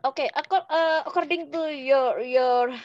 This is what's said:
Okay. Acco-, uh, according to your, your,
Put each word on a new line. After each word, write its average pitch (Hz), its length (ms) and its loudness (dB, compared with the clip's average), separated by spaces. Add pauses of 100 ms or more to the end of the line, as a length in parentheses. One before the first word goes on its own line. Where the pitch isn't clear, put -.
Okay. 262 260 -2
Acco-, 339 380 -2
uh, 320 400 2
according 339 420 -2
to 320 240 -4
your, 262 460 2
your, 247 500 2 (140)